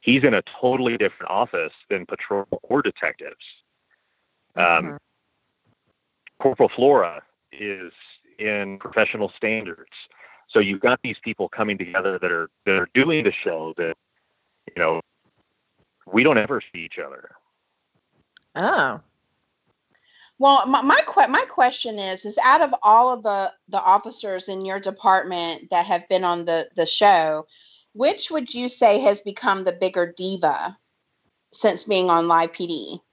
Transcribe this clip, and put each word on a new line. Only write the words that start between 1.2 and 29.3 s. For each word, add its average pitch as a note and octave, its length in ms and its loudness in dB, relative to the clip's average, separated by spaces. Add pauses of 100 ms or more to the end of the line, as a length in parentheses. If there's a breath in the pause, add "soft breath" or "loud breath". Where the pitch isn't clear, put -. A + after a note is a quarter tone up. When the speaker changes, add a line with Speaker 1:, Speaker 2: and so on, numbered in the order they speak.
Speaker 1:
office F#2 420 -4 (160)
than F#2 160 -4
patrol G2+ 400 -6 (180)
or C#3 180 -2
detectives. D2 640 -8 (1120)
Um, F2 100 0
Speaker 2:
Mm-hmm. C#3+ 300 0 (1400)
Speaker 1:
Corporal C3 300 2
Flora A#2+ 520 2 (300)
is F#2 400 -10 (480)
in G#2 400 -6
professional G#2 580 -2
standards. G#2+ 540 -6 (580 soft breath)
So - 100 4
you've G2 220 0
got B2 220 2
these A2+ 200 -8
people G#2 260 -6
coming G#2+ 280 -4
together F#2 420 -4
that F2+ 120 -2
are, E2 180 -4 (160)
that G2 100 2
are F2+ 180 -2
doing D#3 300 2
the G2+ 80 2
show D#2+ 460 -6
that, E2 180 -4 (800)
you F2 60 -2
know, E2 200 0 (1040)
we G#2 180 0
don't C#3+ 140 4
ever G#2+ 240 -2
see - 180 -18
each E2 200 -16
other. C#2 320 -16 (1200)
Speaker 2:
Oh. E3+ 440 0 (1400 soft breath)
Speaker 3:
Well, C4+ 280 6
my, C4 140 2
my C#4+ 260 4
que-, F#4+ 220 4
my G#4 180 2
question B3 520 0
is, F#3+ 260 -6
is G#3 180 -6
out C#4+ 180 6
of C#4 220 0
all A#3 300 6
of A#3 100 -8
the, G3 300 -2 (160)
the G3 120 -4
officers G3 680 0
in F#3+ 160 -6
your F#3+ 140 -6
department F#3 920 0
that F3 160 0
have F3 240 -2
been F#3 160 0
on E3+ 200 -2
the, E3 300 -2
the E3+ 100 0
show, D#3+ 600 2 (480 soft breath)
which D4 380 -2
would D4 220 -4
you B3 140 -6
say A3+ 320 4
has G3+ 220 0
become G3 420 -4